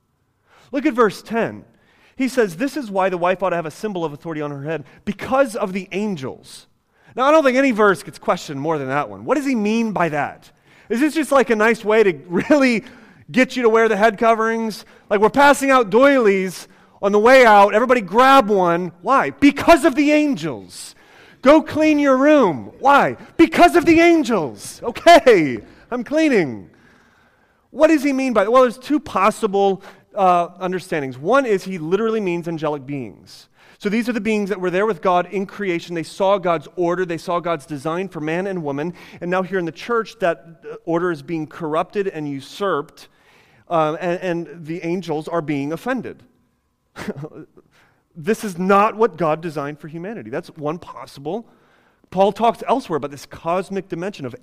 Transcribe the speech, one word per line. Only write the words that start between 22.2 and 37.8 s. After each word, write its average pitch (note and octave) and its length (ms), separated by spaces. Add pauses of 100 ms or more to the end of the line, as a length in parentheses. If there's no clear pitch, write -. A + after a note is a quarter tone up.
Why? A3+ 380 (200)
Because D#4+ 380
of D#4+ 100
the E4 140
angels. A#3 840
Okay, G#3+ 760 (320)
I'm B3 120
cleaning. G3+ 680 (960)
What D4+ 180
does D#4 160
he C#4 100
mean C4 200
by G#3 100
that? G#3+ 80
Well, B3+ 120
there's A#3 160
two D4 200
possible, G3 840 (320)
uh, F3+ 340 (100)
understandings. E3 580
One A#3+ 280
is G3+ 180
he F#3+ 140
literally G#3 420
means F3 280
angelic D3+ 380
beings. A2+ 600 (300)
So G#3 120
these A3+ 200
are A3+ 40
the A3+ 80
beings G#3 280
that F#3+ 100
were F3+ 120
there G3 160
with G#3 160
God F3+ 280
in G3 140
creation. F3 480
They E3 80
saw G3 380
God's E3 360
order. F3 300
They E3 140
saw F3 200
God's E3 280
design D#3+ 420